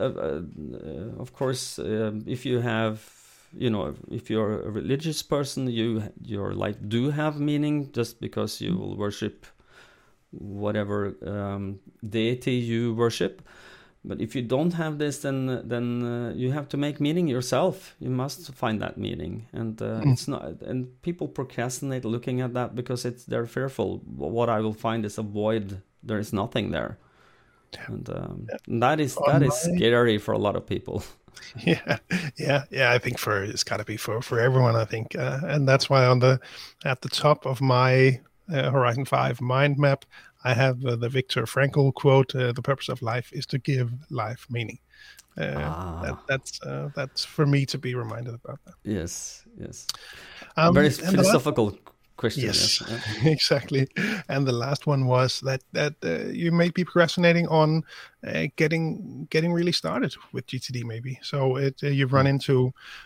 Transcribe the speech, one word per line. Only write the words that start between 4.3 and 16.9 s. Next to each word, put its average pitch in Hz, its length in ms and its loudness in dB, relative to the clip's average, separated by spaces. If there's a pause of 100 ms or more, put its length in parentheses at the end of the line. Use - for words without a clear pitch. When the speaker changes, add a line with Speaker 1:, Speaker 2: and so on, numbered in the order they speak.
Speaker 1:
a - 60 -6
religious 135 540 -4
person, 139 460 -2
you, 113 340 0 (180)
your 98 320 -6
life 98 220 -4 (140)
do 117 220 0
have 151 280 -2
meaning 147 540 0
just 117 260 -4
because 107 400 -6
you 101 160 -2
will 98 220 -6
worship 104 480 -6 (840)
whatever, 101 840 -4 (100)
um, 98 540 -6 (280)
deity 120 480 0
you 117 400 0
worship. 117 520 0 (560)
But - 180 -8
if 110 140 -6
you 135 60 -2
don't 135 320 0
have 156 240 -4
this, 147 220 -4
then, 131 480 -4
then, 120 360 -2
uh, 120 320 -4
you 127 160 0
have 143 180 -4
to - 80 -4
make 143 220 -2